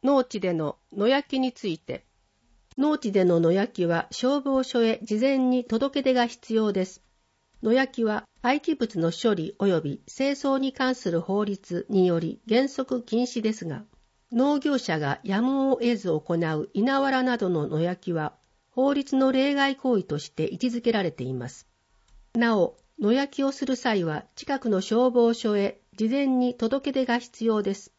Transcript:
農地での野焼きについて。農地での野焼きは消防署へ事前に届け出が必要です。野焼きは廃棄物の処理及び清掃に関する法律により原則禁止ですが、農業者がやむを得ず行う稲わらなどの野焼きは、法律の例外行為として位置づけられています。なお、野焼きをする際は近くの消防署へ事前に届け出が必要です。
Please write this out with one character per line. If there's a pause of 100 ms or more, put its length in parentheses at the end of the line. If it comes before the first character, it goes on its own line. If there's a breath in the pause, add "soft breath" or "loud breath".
農
地
で
の (180)
野
焼
き
に
つ
い
て。 (720)
農
地
で
の
野
焼
き
は
消
防
署
へ
事
前 (120)
に
届
け
出
が
必
要
で
す。 (580)
野
焼
き
は (180)
廃
棄
物
の
処
理
及
び
清
掃
に
関
す
る
法
律
に
よ
り
原
則
禁
止
で
す
が、 (480)
農
業
者
が
や
む
を
得
ず
行
う
稲
わ
ら
な
ど
の
野
焼
き
は、 (380)
法
律
の
例
外
行
為
と
し
て
位
置
づ
け
ら
れ
て
い
ま
す。 (680)
な
お、 (220)
野
焼
き
を
す
る
際
は (120)
近
く
の
消
防
署
へ (140)
事
前
に
届
け
出
が
必
要
で
す。